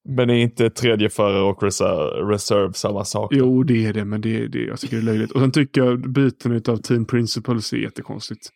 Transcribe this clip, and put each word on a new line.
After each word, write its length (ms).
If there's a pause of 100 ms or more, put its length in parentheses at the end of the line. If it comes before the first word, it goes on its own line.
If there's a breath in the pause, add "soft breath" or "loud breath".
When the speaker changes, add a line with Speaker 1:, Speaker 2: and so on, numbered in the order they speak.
Speaker 1:
Men 200
är 40
inte 360
tredje 400
förare 320
och 220
reser-, 680
reserve 420
samma 320
sak? 280
Speaker 2:
Jo, 300
det 220
är 80
det, 120
men 160
det, 260
det, 120
jag 200
tycker 160
det 60
är 40
löjligt. 260
Och 100
sen 100
tycker 320
jag 300
byten 380
utav 260
team 280
principles 680
är 40
jättekonstigt. 800